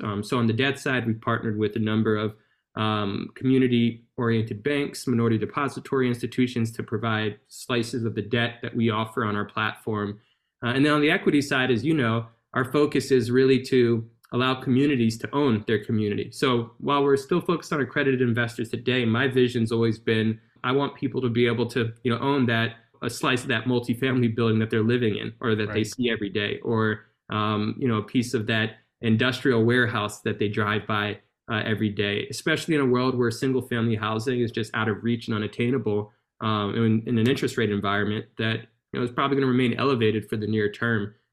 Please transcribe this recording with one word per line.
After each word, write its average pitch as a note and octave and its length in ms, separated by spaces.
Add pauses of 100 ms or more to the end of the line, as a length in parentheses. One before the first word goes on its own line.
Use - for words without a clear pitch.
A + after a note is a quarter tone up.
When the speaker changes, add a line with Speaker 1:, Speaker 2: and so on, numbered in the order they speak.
Speaker 1:
Um, G#2 180
so B2+ 160
on A#2 80
the A2+ 60
debt C3+ 260
side, B2 280
we've A2 140
partnered A2+ 380
with G#2+ 180
a A2+ 40
number G#2+ 360
of, G#2+ 180 (420)
um, G#2+ 580
community-oriented A#2 1300
banks, C#3+ 440
minority A#2 320
depository C3+ 680
institutions A#2+ 680
to - 100
provide A2 560 (100)
slices A#2 560
of G#2 100
the G#2 80
debt A#2 400
that A#2 140
we A2+ 140
offer A2+ 340
on G#2 100
our G#2 100
platform. G#2+ 760 (420)
Uh, B2 60
and C3+ 160
then D3+ 80
on D3 80
the D3 100
equity E3 300
side, C3 320
as A2+ 120
you D#3 100
know, A#2 320 (280)
our B2+ 160
focus D3 400
is A#2+ 220
really C3 300
to A#2 460 (240)
allow C3 220
communities B2+ 640
to - 160
own C3 320
their G#2+ 160
community. G#2+ 480
So A#2+ 480
while C#3 240
we're C#3 140
still D#3+ 240
focused - 320
on D3+ 80
accredited C3 400
investors A#2 480
today, B2 380
my A#2 200
vision's A#2+ 460
always A2+ 260
been, A2 400 (240)
I B2 80
want C#3 240
people C3 280
to B2 80
be A#2+ 160
able A#2 220
to, A2+ 240 (120)
you A#2+ 80
know, A#2+ 80
own C#3 260
that, A2+ 300 (260)
a A2+ 80
slice B2+ 320
of C3+ 60
that A2 160
multifamily B2 720
building A2+ 240
that A2+ 100
they're A2+ 120
living A#2 340
in A2 240
or A2 160
that G#2+ 120
they G#2 120
Speaker 2:
Right. G#2 60
Speaker 1:
see A#2+ 240
every G#2 180
day, G#2 340
or, A2 440 (240)
um, G#2+ 480
you C3+ 100
know, A2 100
a G2+ 40
piece A#2 320
of A2 140
that A2+ 280 (240)
industrial A#2+ 640
warehouse A#2 560
that G#2+ 180
they G#2 100
drive G#2+ 380
by, G#2 340 (300)
uh, G#2+ 140
every G#2+ 240
day, G2+ 400
especially D#3 460
in C#3+ 80
a C3 40
world B2+ 300
where A#2+ 140
single B2+ 320
family A#2 340
housing A2 440
is A#2 100
just - 240
out A2+ 140
of G2 140
reach A#2 260
and A2+ 80
unattainable, A2 760 (300)
um, G#2+ 320
in, A2 320
in B2 100
an A2 100
interest C3 300
rate G#2+ 140
environment G2+ 560 (100)
that, A2+ 300 (260)
you C3 80
know, - 20
is A#2+ 80
probably C#3 260
gonna C3+ 100
remain B2 280
elevated A2+ 540
for A#2 80
the G#2+ 100
near G#2+ 240
term. G#2+ 440 (180)